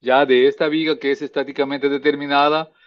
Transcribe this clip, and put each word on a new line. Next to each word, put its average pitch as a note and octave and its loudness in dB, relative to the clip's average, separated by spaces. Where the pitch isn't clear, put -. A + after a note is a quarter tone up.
ya C3 2
de C3 4
esta C#3+ -2
viga D#3 -2
que C#3 -2
es C#3 -4
estáticamente C#3 -4
determinada, C#3+ 0